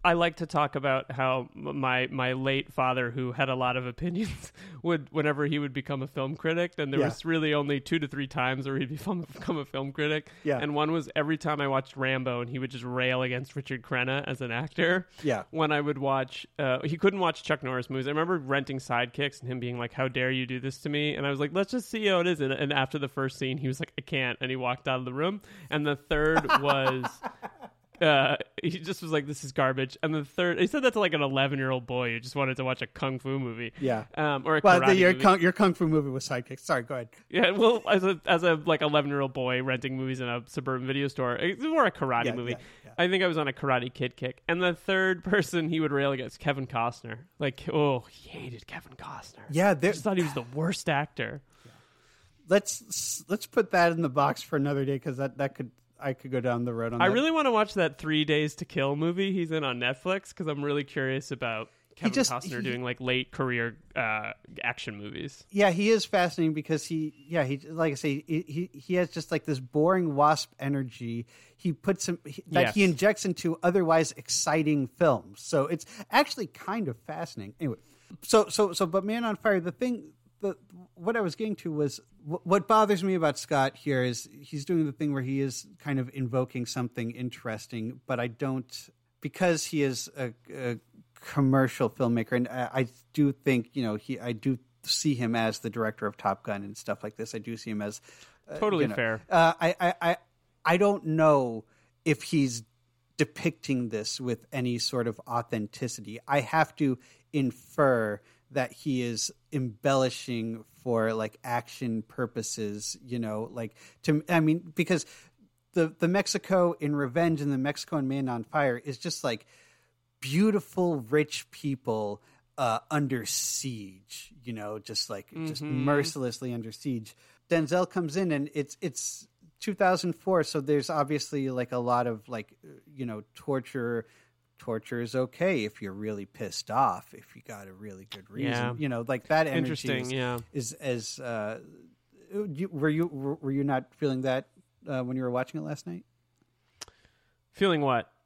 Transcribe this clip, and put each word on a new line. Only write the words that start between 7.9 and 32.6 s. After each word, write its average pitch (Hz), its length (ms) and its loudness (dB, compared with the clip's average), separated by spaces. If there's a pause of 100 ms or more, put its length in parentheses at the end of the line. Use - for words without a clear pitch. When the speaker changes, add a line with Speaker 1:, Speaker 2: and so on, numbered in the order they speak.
Speaker 1:
to 147 100 -2
three 139 200 -6
times 131 400 -2
where 135 100 -2
he'd 135 120 -2
become, 175 320 -4
<laughs> 151 120 -8
become 165 240 -4
a 139 80 -4
film 139 280 -4
critic. 151 360 -2 (140)
Speaker 2:
Yeah. 139 160 2
Speaker 1:
And 147 160 -2
one 151 160 2
was 165 240 -2
every 151 240 0
time 151 200 -2
I 143 80 0
watched 135 300 -2
Rambo, 131 440 0
and 120 100 -4
he 131 80 -6
would 127 100 -4
just 127 140 -10
rail 127 400 0
against 127 320 -4
Richard 131 260 -8
Crenna 131 460 -2
as 139 140 -6
an 120 100 -6
actor. 170 560 0 (160)
Speaker 2:
Yeah. 120 260 0
Speaker 1:
When 151 220 0
I 147 100 2
would 143 160 -2
watch, 135 480 -2 (140)
uh, 131 240 2
he 156 140 -2
couldn't 196 220 4
watch 170 220 2
Chuck 151 220 -2
Norris 127 260 -4
movies. 131 160 -4
I 143 60 -2
remember 170 260 0
renting 135 400 -2
Sidekicks 127 640 -2
and 123 100 -8
him 127 80 -4
being 123 200 -4
like, 120 120 -6
"How 131 160 -2
dare 127 220 0
you 131 160 0
do 127 140 -6
this 135 220 -6
to - 80 -6
me?" 147 260 0
And 139 100 -4
I 143 60 0
was 135 80 -2
like, 147 120 0
"Let's 190 200 0
just 247 180 -4
see 214 160 -4
how 190 140 4
it 175 80 2
is." 160 140 0
And, 135 120 0
and 143 180 0
after 139 280 0
the 139 80 -2
first 135 320 -4
scene, 131 180 -4
he 131 100 -4
was 131 120 -4
like, - 180 -8
"I 143 40 -8
can't." 131 380 -2
And 127 120 -4
he 131 40 -2
walked 123 320 -4
out 131 120 0
of 127 60 -6
the 127 80 -6
room. 180 280 -2 (300)
And 151 120 0
the 147 120 2
third 156 500 2
Speaker 2:
<laughs> 135 160 4
Speaker 1:
was, 135 440 2 (960)
uh, 139 340 6 (260)
he 156 100 0
just 160 300 -8
was 160 100 -6
like, 151 140 0
"This 147 200 -10
is 131 80 -12
garbage." 131 500 0
And 156 100 0
the 147 120 -2
third, 175 340 0
he 180 80 6
said 285 160 0
that 247 100 4
to, 220 60 0
like, 180 140 2
an 151 80 2
eleven-year-old 135 680 0
boy 123 240 -2
who 117 80 -4
just 127 160 -12
wanted 131 220 0
to 131 80 -2